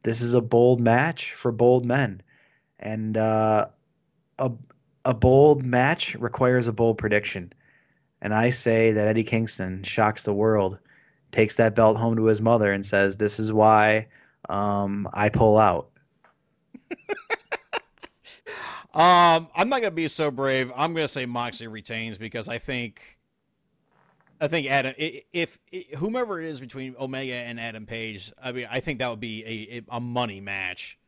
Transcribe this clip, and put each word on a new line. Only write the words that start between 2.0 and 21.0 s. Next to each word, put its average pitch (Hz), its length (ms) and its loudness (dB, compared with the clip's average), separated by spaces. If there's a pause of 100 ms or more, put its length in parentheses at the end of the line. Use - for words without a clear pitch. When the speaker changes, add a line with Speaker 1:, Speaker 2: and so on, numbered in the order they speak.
Speaker 1:
and, 110 400 -6
uh, 110 480 2 (720)
a, 131 120 -2 (540)
a 127 80 0
bold 135 540 6
match 127 480 0
requires 123 520 0
a 117 60 -2
bold 113 240 2
prediction. 101 560 -2 (720)
And 104 100 -4
I 113 180 2
say 113 420 2
that 107 140 0
Eddie 110 180 0
Kingston 98 580 -4
shocks 107 420 -2
the 104 80 -2
world, 101 460 0 (520)
takes 110 260 0
that 113 180 2
belt 110 240 4
home 117 180 0
to 110 80 0
his 110 160 2
mother, 110 320 2
and 98 140 -4
says, 98 320 0
"This 104 200 0
is 110 140 -2
why, 107 540 4 (420)
um, 101 640 -4
I 104 160 0
pull 107 300 6
out." 92 320 2 (1000)
Speaker 2:
<laughs> 349 60 -10 (2000)
Um, 170 600 6
I'm 196 140 0
not 262 140 0
gonna 202 80 0
be 160 180 -4
so 151 220 -2
brave. 131 440 -2
I'm 160 200 -2
gonna 160 120 -2